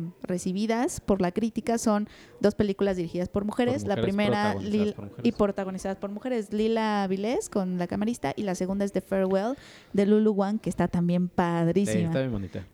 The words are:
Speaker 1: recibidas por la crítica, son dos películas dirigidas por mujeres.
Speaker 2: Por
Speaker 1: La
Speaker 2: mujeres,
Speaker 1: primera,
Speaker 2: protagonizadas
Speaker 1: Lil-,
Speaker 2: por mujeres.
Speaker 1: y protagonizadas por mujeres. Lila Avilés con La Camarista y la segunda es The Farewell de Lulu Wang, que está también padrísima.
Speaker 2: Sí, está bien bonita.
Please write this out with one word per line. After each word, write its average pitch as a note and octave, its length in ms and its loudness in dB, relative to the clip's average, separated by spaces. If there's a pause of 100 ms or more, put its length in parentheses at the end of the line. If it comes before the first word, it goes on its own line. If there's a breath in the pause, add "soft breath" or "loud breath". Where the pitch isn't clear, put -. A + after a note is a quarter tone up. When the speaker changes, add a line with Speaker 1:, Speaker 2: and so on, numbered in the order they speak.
(240)
Speaker 1:
recibidas G#3+ 760 -2
por G3 220 2
la F3 100 0
crítica, A3+ 460 -2
son G#3+ 320 0 (320 loud breath)
dos G3+ 140 4
películas G3 420 0
dirigidas F3 320 -4
por G3+ 160 -2
mujeres. B3 380 0
Speaker 2:
Por - 60 -6
Speaker 1:
La G3+ 60 0
Speaker 2:
mujeres, A3 100 0 (100)
Speaker 1:
primera, G#3 260 2 (140)
Speaker 2:
protagonizadas G3 180 -4 (120)
Speaker 1:
Lil-, G#3 80 0
Speaker 2:
por G3+ 120 -12
mujeres. G#3+ 200 -6
Speaker 1:
y A#3 60 4
protagonizadas F#3+ 680 -2
por G3+ 140 -6
mujeres. G#3+ 400 -4
Lila A3 520 2
Avilés G3+ 460 -2
con F#3 280 -2
La F3 100 -2
Camarista G#3+ 480 -2
y - 80 -6
la F#3+ 120 -2
segunda G3 280 -2
es G3+ 80 -2
The F#3 80 -2
Farewell F#3+ 560 0 (380 loud breath)
de G3+ 120 4
Lulu G#3+ 260 6
Wang, G3+ 280 0
que - 100 -6
está F3 200 0
también F3 400 2
padrísima. E3+ 680 2
Speaker 2:
Sí, F3 60 2
está E3 160 0
bien C3 140 0
bonita. F#2+ 400 -6